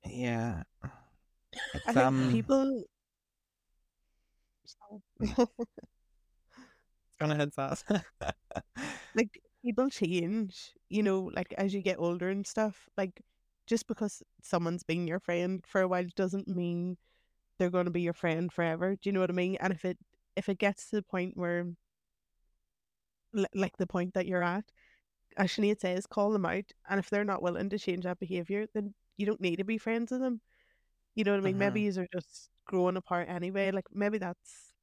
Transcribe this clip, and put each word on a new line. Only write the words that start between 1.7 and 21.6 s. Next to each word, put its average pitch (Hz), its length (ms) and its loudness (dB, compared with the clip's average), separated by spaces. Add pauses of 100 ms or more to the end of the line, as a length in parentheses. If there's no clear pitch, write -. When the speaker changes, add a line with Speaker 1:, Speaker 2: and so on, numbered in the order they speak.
Speaker 1:
It's, - 120 -6
Speaker 2:
think 233 120 2
Speaker 1:
um, 262 340 6
Speaker 2:
people 269 520 2 (2250)
Speaker 1:
<laughs> - 0 - (2000)
Go 151 60 0
on 151 60 2
ahead, 147 220 0
Saz. 135 340 -4
<laughs> 202 160 2 (1120)
Speaker 2:
Like, 220 240 0 (240)
people 247 280 2
change, 185 800 -2 (180)
you 208 140 2
know, 190 320 2
like, - 240 -4
as 196 120 2
you 196 120 -2
get 185 160 0
older 175 300 0
and 196 180 -2
stuff. - 500 -2
Like, 196 240 -4 (460)
just 226 200 0
because - 360 -4 (180)
someone's 170 400 0
been 175 260 0
your 170 120 -2
friend 180 480 -2
for 196 140 2
a 185 60 4
while 180 180 0 (100)
doesn't 190 320 0
mean 175 500 -2 (640)
they're 180 100 4
gonna 180 220 2
be 175 100 2
your 170 120 2
friend 165 380 0
forever. 170 440 0
Do - 140 -4
you 202 40 0
know 190 60 2
what 185 100 4
I 175 40 0
mean? 180 260 2
And 190 120 0
if 175 140 -4
it, 185 140 -2 (360)
if 190 140 -4
it 190 80 0
gets - 320 0
to - 60 -4
the 208 80 0
point 185 340 -4
where, 175 300 -2 (1700)